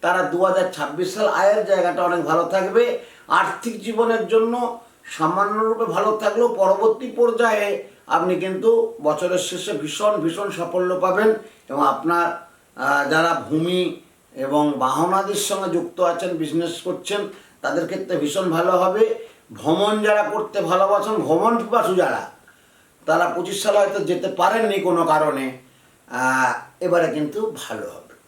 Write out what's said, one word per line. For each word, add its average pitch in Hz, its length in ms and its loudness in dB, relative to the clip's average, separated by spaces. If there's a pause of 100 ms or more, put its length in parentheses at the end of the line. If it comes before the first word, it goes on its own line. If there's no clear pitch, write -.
তারা 180 200 2 (100)
দু 170 160 0
হাজার 185 280 2
ছাব্বিশ 151 400 -4
সাল 208 120 0 (120)
আয়ের 208 300 4
জায়গাটা 175 400 2
অনেক 175 200 0
ভালো 165 140 2 (100)
থাকবে। 196 300 4 (560)
আর্থিক - 360 -4 (100)
জীবনের 226 380 0 (100)
জন্য 226 200 4 (640)
সামান্য 190 480 0
রূপে 226 220 0 (100)
ভালো 202 160 0 (100)
থাকলেও 220 280 2 (120)
পরবর্তী 214 460 2 (120)
পর্যায়ে 226 480 2 (480)
আপনি 180 180 2 (100)
কিন্তু 190 260 0 (380)
বছরের 180 400 0
শেষে 175 340 -8
ভীষণ, 208 320 0 (100)
ভীষণ 180 240 -4 (100)
সাফল্য 180 340 -2 (140)
পাবেন। 202 240 4 (400)
এবং 139 120 -2 (120)
আপনার, 170 340 0 (500)
আহ, 143 340 0
যারা 165 200 4 (160)
ভূমি 170 320 0 (560)
এবং 139 280 0 (200)
বাহনাদির 185 640 0
সঙ্গে 196 280 -2
যুক্ত - 220 -4 (140)
আছেন, 175 200 -4 (100)
বিজনেস 160 320 -2 (120)
করছেন, 196 360 -4 (400)
তাদের 156 280 -2
ক্ষেত্রে - 240 -6 (100)
ভীষণ 185 220 -2 (120)
ভালো 180 160 2 (100)
হবে। 196 200 4 (560)
ভ্রমণ 190 340 2 (140)
যারা 208 160 4 (100)
করতে 214 240 -4 (120)
ভালোবাসেন, 202 460 2 (100)
ভ্রমণ 185 340 2
পিপাসু 226 360 0
যারা, 170 260 0 (840)
তারা 160 180 2 (100)
পঁচিশ 180 280 -4
সালে 208 180 4
হয়তো 196 180 0 (100)
যেতে 190 200 0 (100)
পারেননি 220 380 2 (100)
কোনো 170 240 2
কারণে, 147 340 0 (600)
আহ, 127 440 0 (340)
এবারে 170 300 2
কিন্তু 151 240 -4 (240)
ভালো 110 300 -10
হবে - 200 -20 (140)